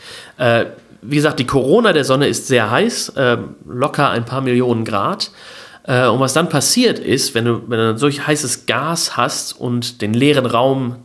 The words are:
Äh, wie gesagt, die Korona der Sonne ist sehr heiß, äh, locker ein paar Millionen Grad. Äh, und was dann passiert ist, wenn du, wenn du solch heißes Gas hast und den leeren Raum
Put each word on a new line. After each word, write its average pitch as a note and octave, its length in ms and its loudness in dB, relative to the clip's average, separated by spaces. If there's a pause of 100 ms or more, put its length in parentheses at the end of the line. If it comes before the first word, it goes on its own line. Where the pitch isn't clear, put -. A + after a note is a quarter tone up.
(380)
Äh, A#2 280 2 (360)
wie B2+ 140 -4
gesagt, D3 240 0
die - 80 -2
Korona E3+ 460 4
der D3 100 2
Sonne C3 240 2
ist G#2+ 180 -2
sehr A#2 240 2
heiß, F#3 460 0
äh, B2 220 2 (300)
locker C3+ 440 0
ein A#2 140 -2
paar B2+ 160 -6
Millionen B2 440 0
Grad. A2 460 -4 (560)
Äh, B2+ 220 2
und A#2+ 100 2
was C3 140 0
dann E3 140 2
passiert F#3 520 2
ist, - 340 -2
wenn A#2 120 0
du, A#2 220 0
wenn A#2 120 -2
du A2+ 180 0
solch C#3+ 300 -2
heißes D3 400 -4
Gas D3 500 -2
hast - 420 -4
und A#2+ 440 -4
den G#2 100 0
leeren C3+ 320 4
Raum B2 600 0